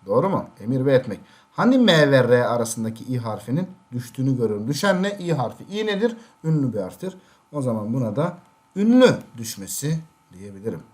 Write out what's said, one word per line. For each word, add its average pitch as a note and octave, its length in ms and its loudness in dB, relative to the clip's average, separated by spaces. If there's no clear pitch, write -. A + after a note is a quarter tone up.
Doğru C3 240 2
mu? E3 160 -2
Emir C3 240 -2
ve C#3 100 4
etmek. A2 260 0
Hani A#3+ 260 4
M E3 320 6
ve B2+ 180 6
R B2 180 4
arasındaki A2+ 580 -4
I B2+ 140 -4
harfinin A#2 500 -6
düştüğünü C3 440 -4
görüyorum. G#2+ 320 -2
Düşen F#3 340 0
ne? G3+ 160 -4
I F3 140 -4
harfi. B2 320 -6
I G#3+ 220 -6
nedir? G#3+ 300 -2
Ünlü D3 280 0
bir G#2+ 80 -6
harftir. F2+ 360 -10
O D3 100 -6
zaman A2+ 320 -4
buna A2+ 220 -4
da E3+ 220 -4
ünlü A#3 420 6
düşmesi A#2 600 -6
diyebilirim. G2 500 -12